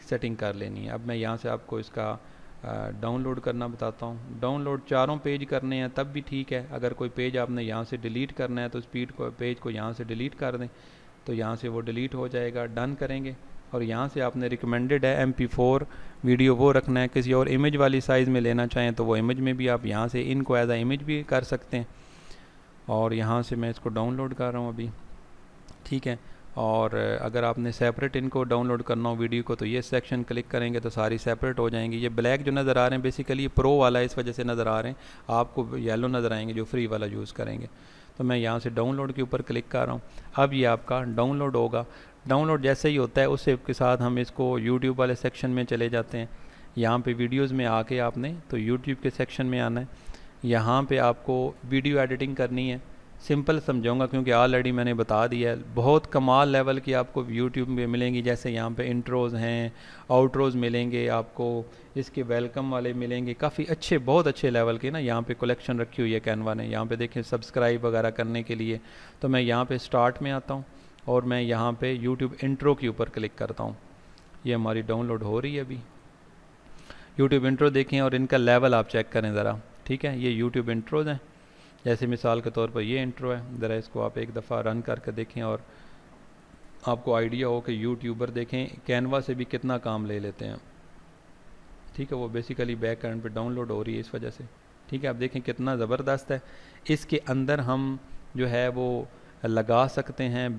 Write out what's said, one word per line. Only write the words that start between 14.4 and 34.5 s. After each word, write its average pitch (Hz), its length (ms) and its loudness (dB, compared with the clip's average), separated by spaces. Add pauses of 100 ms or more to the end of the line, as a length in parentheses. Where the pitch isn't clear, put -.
recommended 123 560 0
है 135 180 2
एम 131 100 4
पी 127 160 0
four 131 380 4 (380)
video 127 320 8
वो 139 160 8
रखना 127 280 4
है, 127 80 2
किसी 127 240 2
और 131 180 4
image 143 260 4
वाली 135 260 6
size 131 280 4
में 127 100 4
लेना 120 280 2
चाहें 120 260 2
तो 117 100 0
वो 113 120 4
image 123 240 0
में 131 160 0
भी 127 120 0
आप 120 180 0
यहाँ 107 220 0
से 123 160 -2
इनको 131 320 2
as 120 120 4
a 117 140 2
image 139 200 0
भी 147 220 -2
कर 131 200 0
सकते - 320 -4
हैं। 117 100 -2 (1040)
और 113 240 2
यहाँ 113 280 2
से 120 140 -4
मैं 117 140 -2
इसको - 200 -6
download 127 440 -2
कर 123 180 -2
रहा 120 100 -4
हूँ 120 60 -4
अभी, 117 200 -6 (960)
ठीक 135 200 -4
है। 120 120 -2 (400)
और 110 360 2
अगर 113 500 -2
आपने 117 280 0
separate 123 440 0
इनको 131 280 0
download 120 380 2
करना 117 260 0
हो 117 80 -2
video 117 260 0
को 123 120 -4
तो 110 100 -4
ये 120 180 -2
section 123 400 -2
click 120 260 -4
करेंगे 120 320 0
तो 113 100 -4
सारी 110 280 0
separate 123 400 -2
हो 117 120 2
जाएंगी। 117 260 -2
ये 120 140 -2
black 120 320 2
जो 139 100 0
नज़र 135 260 4
आ 123 80 6
रहे 127 120 2
हैं 127 60 -2
basically 131 360 -2
ये 139 100 -2
pro 135 260 6
वाला 123 220 6
है, 123 60 4
इस 123 140 -2
वजह 120 140 -2
से 123 120 -4
नज़र 117 240 0